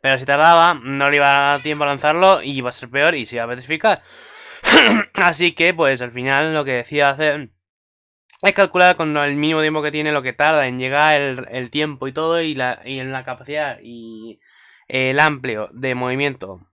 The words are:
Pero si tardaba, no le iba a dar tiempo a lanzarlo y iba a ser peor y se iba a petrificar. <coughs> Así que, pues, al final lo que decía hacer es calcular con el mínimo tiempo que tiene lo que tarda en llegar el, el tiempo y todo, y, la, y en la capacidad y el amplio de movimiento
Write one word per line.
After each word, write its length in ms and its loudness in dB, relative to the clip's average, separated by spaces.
Pero 140 0
si 80 -8
tardaba, 480 6
no 360 -2
le 60 2
iba 180 4
a 180 2
dar 100 -2
tiempo 240 -4
a 20 0
lanzarlo 560 2
y 80 -8
iba 160 -6
a 60 -6
ser 160 -14
peor 260 2
y 100 -6
se 120 -10
iba 80 -4
a 20 -10
petrificar. 560 -2
<coughs> 520 2
Así 400 0
que, 200 2
pues, 280 0
al 100 -8
final 420 -2
lo 120 -2
que 80 -4
decía 340 0
hacer 440 -2
es 100 4
calcular 460 4
con 180 -2
el 220 -2
mínimo 240 0
tiempo 200 0
que 100 -4
tiene 200 -2
lo 100 0
que 120 -6
tarda 340 2
en 100 -6
llegar 440 2
el, 280 -6
el 200 -8
tiempo 400 -6
y 20 -10
todo, 300 -2
y, 120 -4
la, 300 -4
y 160 -10
en 140 -10
la 100 -8
capacidad 580 -8
y 600 -18
el 320 0
amplio 500 -2
de 240 -6
movimiento 760 -6